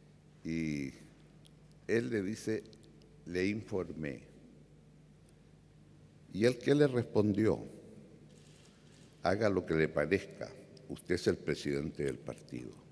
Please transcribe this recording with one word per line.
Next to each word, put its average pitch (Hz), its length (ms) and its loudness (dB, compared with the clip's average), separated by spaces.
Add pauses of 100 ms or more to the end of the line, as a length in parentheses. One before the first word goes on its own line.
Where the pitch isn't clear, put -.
(460)
Y 78 480 -4 (920)
él 117 240 2
le 107 100 0
dice: 110 400 -4 (640)
"Le 90 220 0
informé". 80 760 -4 (2000)
¿Y 110 140 2
él 127 140 4
qué 139 160 4
le 147 100 8
respondió? 107 800 2 (1600)
"Haga 104 260 2
lo 92 160 0
que 80 80 0
le 78 140 6
parezca, 76 600 0 (420)
usted 87 260 -4
es - 100 -2
el 90 120 2
presidente 73 680 -4
del 65 160 -2
partido". 62 520 -12 (200)